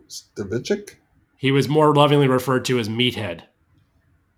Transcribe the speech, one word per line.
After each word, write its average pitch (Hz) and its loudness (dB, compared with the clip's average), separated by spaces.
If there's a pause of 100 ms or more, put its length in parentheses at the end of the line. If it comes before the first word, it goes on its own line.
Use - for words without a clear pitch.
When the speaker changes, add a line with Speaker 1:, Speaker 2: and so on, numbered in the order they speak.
Speaker 1:
Stavicek? - -8 (420)
Speaker 2:
He 131 -2
was 135 0
more 151 4
lovingly 147 4
referred 127 0
to 127 -2
as 107 -4
Meathead. 110 -4 (960)